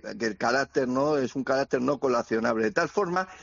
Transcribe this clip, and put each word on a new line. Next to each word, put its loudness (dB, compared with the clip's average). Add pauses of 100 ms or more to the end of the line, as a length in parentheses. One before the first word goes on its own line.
(200)
que -2
el -4
carácter, 0
¿no? 0
Es -2
un -4
carácter 0
no 0
colacionable, 0
de 0
tal 0
forma -2 (160)